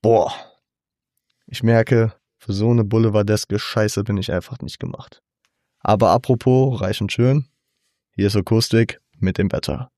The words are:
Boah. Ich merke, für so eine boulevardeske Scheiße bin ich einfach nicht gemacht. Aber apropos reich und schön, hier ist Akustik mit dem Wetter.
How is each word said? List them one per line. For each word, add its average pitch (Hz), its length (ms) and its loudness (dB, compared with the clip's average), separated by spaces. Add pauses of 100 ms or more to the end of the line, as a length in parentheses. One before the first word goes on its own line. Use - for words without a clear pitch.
Boah. 113 300 2 (1120)
Ich - 160 -10
merke, 113 520 2 (220)
für - 160 -10
so 104 180 0
eine 117 140 2
boulevardeske 104 760 0
Scheiße - 460 -2
bin 104 140 -2
ich 95 120 -6
einfach 90 300 -6
nicht - 180 -14
gemacht. - 440 -14 (580)
Aber 107 300 4
apropos 127 720 2
reich 98 200 -4
und 104 120 -4
schön, 131 340 0 (680)
hier 101 140 0
ist 98 80 -2
Akustik 113 640 0 (180)
mit 92 180 -2
dem - 160 -2
Wetter. 131 460 -6